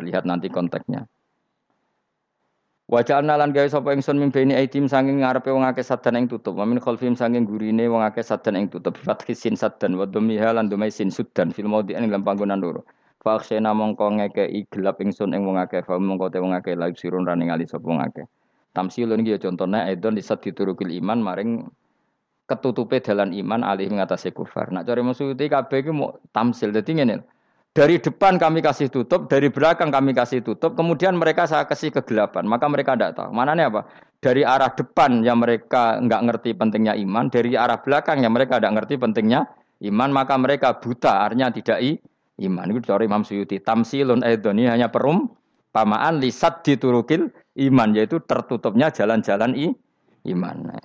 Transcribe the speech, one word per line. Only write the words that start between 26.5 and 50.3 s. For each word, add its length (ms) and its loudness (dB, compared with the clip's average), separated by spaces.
Dadi 240 -2
ngene 240 0
lho. 20 -20
Dari 240 6
depan 400 2
kami 240 2
kasih 320 0
tutup, 400 0
dari 160 6
belakang 400 2
kami 240 2
kasih 320 0
tutup, 320 -2
kemudian 400 2
mereka 320 2
saya 160 0
kasih 240 -4
kegelapan, 560 0
maka 240 0
mereka 240 0
tidak 240 0
tahu. 160 -8
Mananya 400 2
apa? 160 -4
Dari 240 4
arah 320 2
depan 480 2
yang 160 4
mereka 560 2
nggak 320 0
ngerti 240 -2
pentingnya 480 0
iman, 320 -2
dari 240 0
arah 240 0
belakang 400 0
yang 160 2
mereka 240 2
nggak 160 2
ngerti 240 -2
pentingnya 480 2
iman, 240 2
maka 240 2
mereka 400 2
buta, 480 0
artinya 240 0
tidak 320 -2
i-, 160 0
iman. 240 -2
Itu 160 -2
dari 240 2
Imam 160 0
Suyuti. 400 -6
Tamsilun 560 2
aidon, 400 2
ini 80 4
hanya 240 2
perumpamaan 1300 0
lisad 400 0
diturukil 720 2
iman, 400 6
yaitu 240 2
tertutupnya 720 0
jalan-jalan 640 0
i-, 160 -2
iman. 420 -6